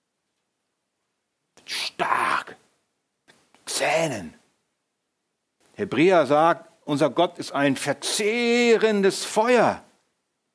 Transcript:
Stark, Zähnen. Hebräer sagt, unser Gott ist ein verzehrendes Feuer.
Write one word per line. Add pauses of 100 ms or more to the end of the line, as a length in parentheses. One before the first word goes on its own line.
(1700)
Stark, (1080)
Zähnen. (1400)
Hebräer
sagt, (200)
unser
Gott
ist
ein
verzehrendes
Feuer. (720)